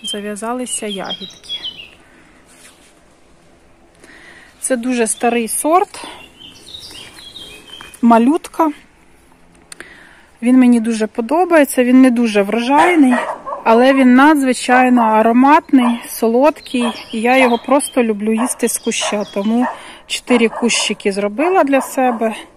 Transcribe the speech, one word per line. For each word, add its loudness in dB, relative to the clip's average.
зав'язалися -8
ягідки. -12
Це -2
дуже -2
старий -4
сорт, -2
малютка. 2
Він 4
мені 6
дуже -4
подобається, 0
він 6
не 6
дуже 0
врожайний, 2
але 4
він 4
надзвичайно 2
ароматний, 2
солодкий, -2
і -6
я 2
його 2
просто -2
люблю -2
їсти -4
з -6
куща. -6
Тому -2
чотири 0
кущики -4
зробила 0
для 2
себе -4